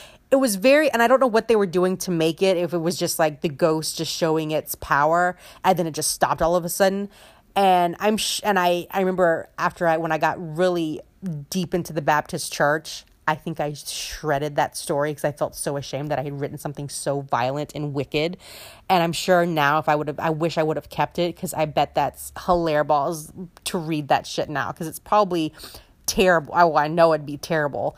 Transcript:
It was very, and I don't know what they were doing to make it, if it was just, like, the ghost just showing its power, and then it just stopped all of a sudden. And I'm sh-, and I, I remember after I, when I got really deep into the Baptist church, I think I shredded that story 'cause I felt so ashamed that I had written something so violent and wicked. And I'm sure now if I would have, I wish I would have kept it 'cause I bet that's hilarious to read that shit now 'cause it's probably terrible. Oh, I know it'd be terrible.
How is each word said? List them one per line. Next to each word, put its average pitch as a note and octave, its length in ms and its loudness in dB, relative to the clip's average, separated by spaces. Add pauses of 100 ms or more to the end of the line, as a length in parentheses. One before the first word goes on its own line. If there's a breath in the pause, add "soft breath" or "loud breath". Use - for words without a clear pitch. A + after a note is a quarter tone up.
(300 loud breath)
It C#4 60 6
was C4 200 2
very, C4+ 340 6
and A#3 120 2
I A#3 40 6
don't B3 140 6
know C4+ 80 4
what A3 200 2
they A3+ 80 4
were G3+ 100 2
doing F3+ 320 0
to - 120 -6
make E3 320 0
it, F#3+ 140 4
if E3+ 160 -2
it F3 60 0
was E3+ 180 -2
just, E3+ 220 -2
like, D#3 240 0
the F3+ 60 0
ghost D#3 480 0
just D#3+ 140 -6
showing D#3+ 420 0
its - 220 -4
power, E3 600 2 (280 loud breath)
and F3+ 140 6
then F3 80 0
it D#3 60 -4
just D3 200 -4
stopped C3 280 0
all E3+ 160 2
of E3+ 80 0
a F3 40 -6
sudden. G3 420 0 (440 loud breath)
And F3+ 460 4
I'm G#3+ 180 2
sh-, - 260 -4
and G3+ 140 2
I, F3 320 2
I G3 80 -4
remember F3+ 580 2
after E3+ 320 -2
I, D#3+ 80 4
when D#3+ 160 -2
I D#3 60 0
got D#3 180 0 (220)
really F3 420 0 (480)
deep F#3 260 -4
into E3 200 -4
the D#3+ 80 -4
Baptist D3 500 -2
church, D#3 540 -2 (200)
I D#3 80 0
think D#3+ 260 -8
I D3+ 120 -4
shredded D3 840 -6
that D3+ 200 0
story D3 380 -2
'cause - 100 -6
I D3 80 -2
felt - 220 -6
so C#3+ 240 -6
ashamed C#3 320 -6
that C#3 80 -2
I B2+ 40 -2
had C#3+ 160 -8
written C#3+ 200 -8
something C#3+ 320 -10
so C#3+ 320 -4
violent C#3 520 -2
and D3 200 -6
wicked. D3+ 420 -4 (540 loud breath)
And F3+ 120 4
I'm E3+ 100 0
sure F3 340 2
now D3+ 320 2
if D3+ 100 -2
I D3+ 80 4
would D3+ 120 -4
have, D3 120 -6
I E3 100 0
wish D#3+ 280 -2
I D#3+ 40 4
would D#3 140 0
have - 140 -10
kept - 280 -2
it F3 160 0
'cause - 200 -8
I D#3 100 0
bet D3+ 300 0
that's - 360 -2 (140)
hilarious D#3 880 0 (320)
to - 140 -4
read D3+ 300 -4
that D3 180 0
shit - 240 -6
now C#3 200 -4
'cause D#3+ 160 -10
it's - 120 -12
probably F3+ 560 0 (500 loud breath)
terrible. F3+ 500 2
Oh, E3+ 220 4
I D3+ 120 2
know E3 260 4
it'd D3+ 100 -2
be C#3+ 140 -10
terrible. D3 600 -2